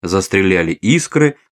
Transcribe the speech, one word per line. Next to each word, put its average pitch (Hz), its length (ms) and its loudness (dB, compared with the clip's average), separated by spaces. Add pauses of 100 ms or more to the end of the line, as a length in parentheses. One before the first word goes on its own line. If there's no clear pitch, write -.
Застреляли 92 680 0
искры, 151 640 0 (160)